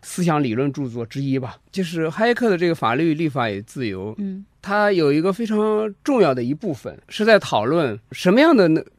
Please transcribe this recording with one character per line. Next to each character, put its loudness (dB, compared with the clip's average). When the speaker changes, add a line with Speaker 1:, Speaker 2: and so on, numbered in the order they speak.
Speaker 1:
思 -6
想 2
理 -2
论 0
著 -8
作 -10
之 -10
一 -2
吧。 -8
就 -6
是 -4
哈 -2
耶 4
克 0
的 2
这 0
个 2
《法 0
律、 0
立 -2
法 -2
与 -6
自 -10
由》， -6
Speaker 2:
嗯。 -10
Speaker 1:
它 0
有 2
一 2
个 0
非 -6
常 -2
重 2
要 4
的 -4
一 -2
部 -6
分 -12
是 -4
在 8
讨 -2
论 0
什 2
么 6
样 6
的 6
能-， 0